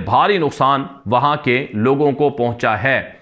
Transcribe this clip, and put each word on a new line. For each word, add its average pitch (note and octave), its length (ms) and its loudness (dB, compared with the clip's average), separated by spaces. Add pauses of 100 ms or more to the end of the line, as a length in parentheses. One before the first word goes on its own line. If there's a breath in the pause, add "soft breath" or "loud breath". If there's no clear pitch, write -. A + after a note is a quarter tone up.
भारी D#3 360 2
नुकसान C#3 480 0 (200)
वहाँ C3 280 2 (100)
के B2 120 2 (180)
लोगों C#3 380 2
को C#3+ 180 0
पहुँचा A#2+ 440 -2
है A#2 460 -2